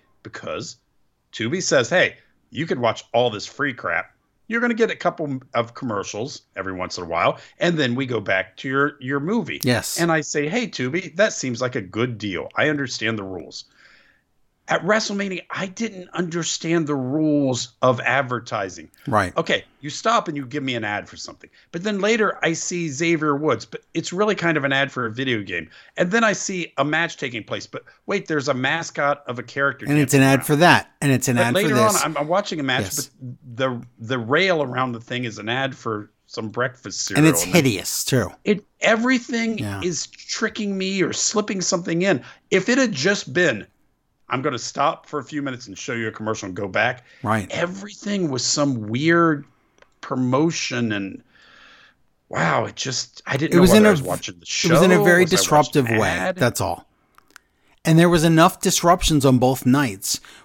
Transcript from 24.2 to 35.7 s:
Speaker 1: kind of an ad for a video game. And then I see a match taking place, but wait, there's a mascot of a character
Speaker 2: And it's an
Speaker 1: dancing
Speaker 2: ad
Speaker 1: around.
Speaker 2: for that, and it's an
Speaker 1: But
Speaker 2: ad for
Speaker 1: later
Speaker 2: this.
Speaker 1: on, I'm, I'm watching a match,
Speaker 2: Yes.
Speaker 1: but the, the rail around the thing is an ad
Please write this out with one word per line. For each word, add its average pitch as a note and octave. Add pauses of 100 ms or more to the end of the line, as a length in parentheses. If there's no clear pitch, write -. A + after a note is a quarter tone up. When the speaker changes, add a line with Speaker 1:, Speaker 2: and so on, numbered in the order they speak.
Speaker 1:
kind E3
of C#3
an C#3
ad C3+
for B2+
a A2
video A#2
game. F2 (280)
And F3+
then A3+
I G#3+
see F3+
a C#3
match D#3
taking B2
place, -
but - (240)
wait, G3
there's D3+
a C#3+
mascot C#3+
of B2
a A#2+
character C#3
Speaker 2:
And D3
it's C#3+
an C#3
Speaker 1:
dancing C3+
Speaker 2:
ad C3+
Speaker 1:
around. B2
Speaker 2:
for D3+
that, C#3+
and C#3+
it's B2+
an B2+
Speaker 1:
But A#2+
Speaker 2:
ad A#2
for F#3+
Speaker 1:
later -
Speaker 2:
this. G3+
Speaker 1:
on, D#3
I'm, D3+
I'm D3
watching F#3
a D3
match, B2+
Speaker 2:
Yes. - (100)
Speaker 1:
but B2
the, B2+ (140)
the A#2+
rail D3+
around B2+
the A2+
thing B2
is G#2
an G#2
ad C3